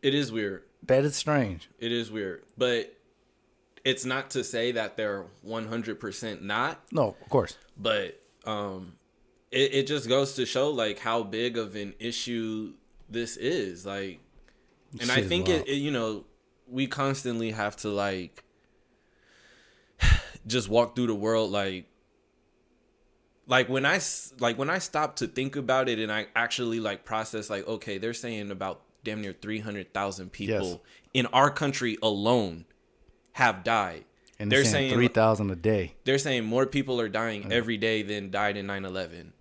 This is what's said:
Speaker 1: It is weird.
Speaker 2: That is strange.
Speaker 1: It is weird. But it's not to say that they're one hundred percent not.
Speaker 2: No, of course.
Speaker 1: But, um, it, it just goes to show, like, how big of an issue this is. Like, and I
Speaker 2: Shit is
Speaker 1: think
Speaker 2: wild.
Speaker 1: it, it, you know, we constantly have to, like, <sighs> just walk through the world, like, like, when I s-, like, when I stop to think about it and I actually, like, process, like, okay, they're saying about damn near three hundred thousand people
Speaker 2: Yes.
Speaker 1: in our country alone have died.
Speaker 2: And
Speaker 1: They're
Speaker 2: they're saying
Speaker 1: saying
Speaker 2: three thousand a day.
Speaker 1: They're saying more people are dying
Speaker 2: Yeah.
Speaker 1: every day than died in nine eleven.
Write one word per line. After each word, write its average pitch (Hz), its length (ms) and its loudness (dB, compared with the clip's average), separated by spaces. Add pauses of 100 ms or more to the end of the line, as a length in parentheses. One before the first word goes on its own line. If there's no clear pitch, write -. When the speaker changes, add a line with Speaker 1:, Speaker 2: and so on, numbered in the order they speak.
Speaker 1:
It 139 120 4
is 143 180 0
weird. 101 300 -4 (220)
Speaker 2:
That 131 200 6
is 147 120 0
strange. 117 520 0 (100)
Speaker 1:
It 117 140 -4
is 117 180 -2
weird. 98 340 -6 (120)
But 120 400 0 (880)
it's 127 200 2
not 131 260 -4
to 127 140 -2
say 120 280 -2
that 110 240 -4
they're 101 300 -4 (160)
one 110 240 -6
hundred 113 340 -6
percent 101 420 -8
not. 117 380 -2 (120)
Speaker 2:
No, 127 280 2
of - 80 -20
course. 117 300 0 (180)
Speaker 1:
But, 101 440 -2 (260)
um, 98 480 -6 (560)
it, 131 240 2
it 135 120 2
just 139 220 -2
goes 139 260 2
to 127 120 0
show, 139 240 2
like, 110 280 -2
how 113 260 0
big 113 340 -2
of 104 180 -6
an 101 220 -8
issue 113 760 -4 (380)
this 117 260 -6
is. 101 480 -4
Like, 98 360 -8 (800)
and 120 100 0
I 127 60 4
Speaker 2:
Shit 135 80 2
is 98 40 -4
Speaker 1:
think 180 200 0
Speaker 2:
wild. 165 140 4
Speaker 1:
it, - 60 -6
it, 139 80 0
you 143 140 -2
know, 113 340 -2 (460)
we 131 160 -2
constantly 131 680 -2
have 104 260 -2
to, 110 100 -6
like, 98 560 -4 (1600)
<sighs> - 40 2 (420)
just 110 220 0
walk 117 260 4
through 123 140 2
the 113 60 2
world, 110 360 2
like, 98 360 -2 (1600)
like, 127 240 4
when 135 160 2
I 160 100 4
s-, - 420 -4
like, 120 200 2
when 139 100 0
I 180 100 0
stop 151 380 -2
to 123 100 -4
think 135 300 -4
about 131 320 2
it 113 100 0
and 107 140 -2
I 107 140 -2 (100)
actually, 117 440 0
like, 101 260 -4
process, 110 420 -4
like, 101 180 -4
okay, 104 320 -6
they're 110 160 -4
saying 107 360 -8
about 95 320 -8 (220)
damn 107 180 -4
near 98 100 -8
three 107 280 -6
hundred 104 340 -10
thousand 98 380 -4
people 101 340 -2
Speaker 2:
Yes. 87 120 -6 (360)
Speaker 1:
in 127 120 4
our 139 240 6
country 139 520 0
alone 104 640 2 (680)
have 107 320 4
died. 98 400 0 (340)
Speaker 2:
And 107 140 0
Speaker 1:
They're 131 60 8
Speaker 2:
they're 139 60 6
saying 131 260 4
Speaker 1:
saying - 40 0
Speaker 2:
three 123 140 6
thousand 110 420 4
a 92 60 -4
day. 95 380 0 (100)
Speaker 1:
They're 135 140 2
saying 135 260 0
more 120 220 4
people 131 340 0
are 110 80 0
dying 107 360 -2
Speaker 2:
Yeah. 104 120 0
Speaker 1:
every 113 220 0
day 110 240 2
than 101 280 -4
died 101 280 0
in 98 80 -6
nine 98 180 -6
eleven. 87 560 -8